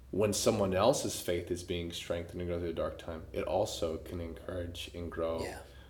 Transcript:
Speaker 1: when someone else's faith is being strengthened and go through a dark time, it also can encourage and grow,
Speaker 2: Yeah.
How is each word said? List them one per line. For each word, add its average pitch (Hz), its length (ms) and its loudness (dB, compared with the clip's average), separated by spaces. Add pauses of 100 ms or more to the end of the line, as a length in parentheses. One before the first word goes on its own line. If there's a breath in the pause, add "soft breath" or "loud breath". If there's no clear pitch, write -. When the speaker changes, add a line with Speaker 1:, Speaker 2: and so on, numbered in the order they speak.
(120)
Speaker 1:
when 104 220 6
someone 101 400 4
else's 110 460 6
faith 87 320 0
is 85 120 -2
being 85 280 -2
strengthened 87 500 -4
and 87 80 -2
go 87 100 0
through 85 100 -2
a 80 40 -2
dark 78 240 -2
time, 80 260 -8 (100)
it 98 100 -2
also 82 540 0
can 87 240 -6
encourage 85 720 -6
and 85 180 -6
grow, 82 320 -2
Speaker 2:
Yeah. - 140 -6 (320 loud breath)